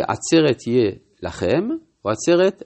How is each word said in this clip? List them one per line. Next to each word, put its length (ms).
"עצרת 580
יהיה 240
לכם", 460
או 60
"עצרת 560